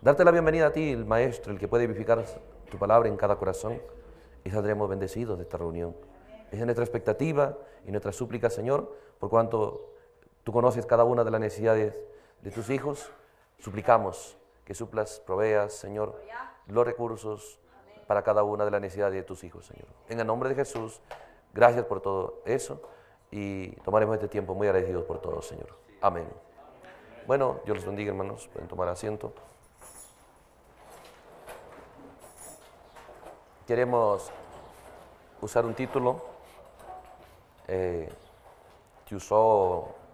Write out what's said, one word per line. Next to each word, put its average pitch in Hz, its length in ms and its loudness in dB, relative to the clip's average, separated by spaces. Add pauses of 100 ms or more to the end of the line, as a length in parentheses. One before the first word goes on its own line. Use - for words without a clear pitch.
darte 147 240 6
la 170 60 12
bienvenida 160 360 4
a 147 60 4
ti, 156 200 -2
el 113 120 -4
Maestro, 113 480 0
el 98 60 -8
que 101 80 -6
puede 117 200 2
vivificar 113 380 2 (460)
tu 95 80 -10
palabra 110 300 6
en 101 80 0
cada 101 200 2
corazón, 104 440 -4 (640)
y 92 60 -8
saldremos 104 380 0
bendecidos 98 500 -6
de 85 60 -10
esta - 120 -12
reunión. 85 380 -6 (540)
Esa 104 100 -10
es 117 60 -4
nuestra 120 200 0
expectativa 139 720 0 (300)
y 101 40 -12
nuestra 101 220 -4
súplica, 117 360 -2
Señor, - 480 -2 (220)
por 101 100 -6
cuanto 113 640 0 (500)
tú 110 100 -8
conoces 117 340 2
cada 117 180 6
una 120 200 2
de 110 60 0
las 110 100 0
necesidades 107 540 2 (480)
de 101 80 -12
tus 113 200 -8
hijos, 139 400 -4 (480)
suplicamos 104 800 0 (280)
que 101 100 -14
suplas, 107 460 -6
proveas, 104 520 2
Señor, 104 480 -6 (480)
los 113 180 4
recursos 110 720 -8 (480)
para 101 160 2
cada 104 220 4
una 104 200 0
de 104 60 2
las 101 100 0
necesidades 98 340 -2
de 95 100 -4
tus - 180 -14
hijos, 87 240 -18
Señor. - 200 -20 (220)
En 113 120 -6
el 113 60 0
nombre 123 220 0
de 135 60 0
Jesús, 117 460 -4 (520)
gracias 120 320 6
por 95 160 -4
todo 98 440 -4
eso, - 360 -4 (500)
y 98 400 -8 (120)
tomaremos 107 340 4
este 107 120 -4
tiempo 95 260 -4
muy 101 120 0
agradecidos 92 380 2
por - 160 -6
todo, 82 220 -6
Señor. 78 260 -14 (320)
Amén. 85 260 0 (1000)
Bueno, 135 380 0
Dios 104 120 -2
los 92 100 -8
bendiga, 101 240 -4
hermanos. 98 420 -8
Pueden 82 160 -12
tomar 87 200 -4
asiento. 107 440 -6 (4000)
Queremos 117 640 2 (1080)
usar 117 240 2
un 113 100 -2
título, 127 460 0 (1500)
eh, 90 440 -4 (920)
que 104 80 -10
usó 101 800 2 (200)